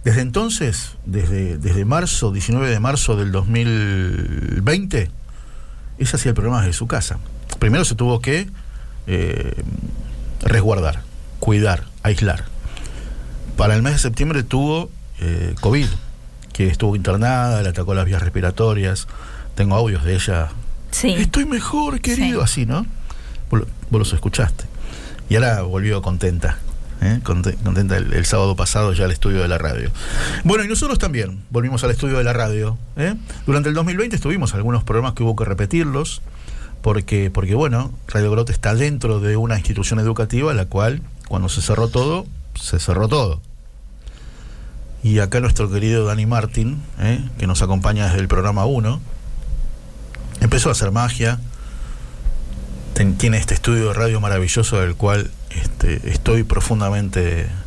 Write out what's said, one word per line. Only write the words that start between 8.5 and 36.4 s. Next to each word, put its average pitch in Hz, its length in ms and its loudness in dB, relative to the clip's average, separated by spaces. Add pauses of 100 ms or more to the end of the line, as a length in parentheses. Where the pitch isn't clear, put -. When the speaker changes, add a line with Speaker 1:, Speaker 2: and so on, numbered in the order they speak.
Speaker 1:
eh, 87 560 -2 (800)
resguardar, 95 580 2 (400)
cuidar, 104 440 4 (180)
aislar. 104 420 2 (1120)
Para 107 180 4
el 113 80 4
mes 143 120 2
de 143 60 4
septiembre 139 420 2
tuvo, 147 480 0 (300)
eh, 85 400 -2
covid, 139 260 4 (680)
que 95 160 2
estuvo 104 280 2
internada, 110 680 2
le 95 80 0
atacó 92 240 0
las 92 100 2
vías 92 180 2
respiratorias. 95 840 0 (460)
Tengo 98 200 2
audios 101 300 2
de 90 100 2
ella. 87 340 0 (420)
Speaker 2:
Sí. 269 260 0
Speaker 1:
"Estoy 214 300 2
mejor, 285 540 -2
querido", 247 400 0
Speaker 2:
Sí. 123 40 2
Speaker 1:
así, 117 220 0
¿no? 151 200 0 (640)
Vos 110 100 4
lo, - 60 -4 (240)
vos 110 80 4
los - 140 2
escuchaste. - 520 0 (640)
Y 101 60 2
ahora 113 280 2
volvió 98 380 0
contenta, 87 560 0 (460)
¿eh? 110 200 2
Conte-, 90 340 0
contenta 95 420 2
el, - 160 0
el 85 100 4
sábado 98 320 2
pasado 101 380 2
ya 92 100 2
al 90 60 2
estudio 92 320 4
de 85 60 2
la 87 100 2
radio. 71 320 -2 (540)
Bueno, 208 200 4
y 208 40 -4
nosotros 214 300 2
también 101 520 -2
volvimos 123 340 0
al 165 60 4
estudio 123 260 0
de 123 80 2
la 120 80 2
radio, 110 460 0 (180)
¿eh? 180 200 -2 (280)
Durante 143 240 2
el 151 60 0
dos 165 100 0
mil 180 140 -2
veinte 220 180 0
estuvimos 143 380 0
algunos 113 280 0
programas 117 300 0
que 117 120 -2
hubo 110 120 2
que 110 80 -2
repetirlos, 135 800 -2 (580)